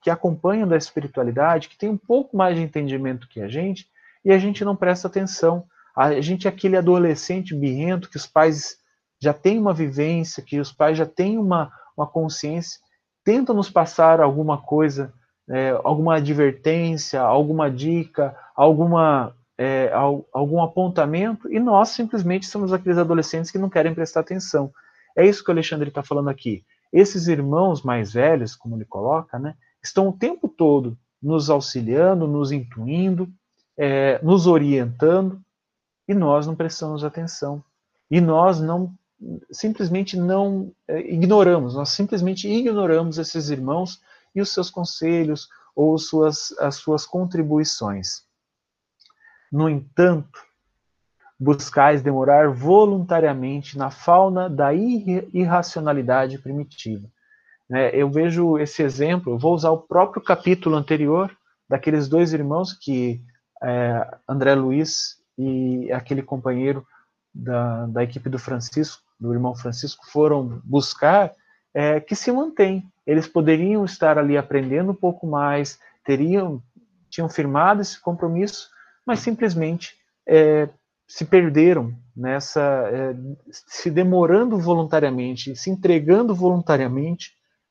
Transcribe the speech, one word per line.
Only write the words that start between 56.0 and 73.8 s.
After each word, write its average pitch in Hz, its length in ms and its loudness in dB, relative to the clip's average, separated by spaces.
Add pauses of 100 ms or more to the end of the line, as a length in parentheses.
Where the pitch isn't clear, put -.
primitiva." 135 680 -10 (600)
Né, 127 260 0
eu 139 160 0
vejo 165 480 0
esse 147 240 -4
exemplo, 147 520 -2
eu 117 40 -2
vou 160 160 2
usar 160 160 2
o 160 80 2
próprio 185 420 0
capítulo 180 540 0
anterior, 156 560 0 (380)
daqueles 147 400 0
dois 160 240 2
irmãos 156 400 -2
que, 123 500 -4 (400)
é, 123 560 -2 (100)
André 135 260 2
Luiz 139 600 -2 (220)
e 127 540 -4
aquele 127 300 -4
companheiro 131 640 -4 (480)
da, 120 540 -4
da 117 160 -4
equipe 120 260 -6
do 131 100 -6
Francisco, 131 600 -6 (200)
do 117 120 -4
irmão 123 220 -2
Francisco, 123 560 -12
foram 143 540 0
buscar, 151 680 2 (400)
é, 151 280 0
que 196 160 -6
se - 160 -2
mantém. 214 580 0 (160)
Eles 160 220 2
poderiam 170 560 2